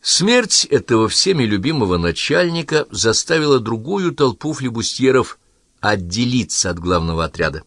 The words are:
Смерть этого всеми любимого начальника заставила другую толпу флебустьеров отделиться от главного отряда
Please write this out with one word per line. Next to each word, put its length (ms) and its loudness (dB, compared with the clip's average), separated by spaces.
Смерть 600 2
этого 420 2
всеми 360 0
любимого 520 0
начальника 920 0
заставила 680 2
другую 540 -2
толпу 400 -2
флебустьеров 880 -2
отделиться 880 -2
от 100 -6
главного 460 0
отряда 420 -4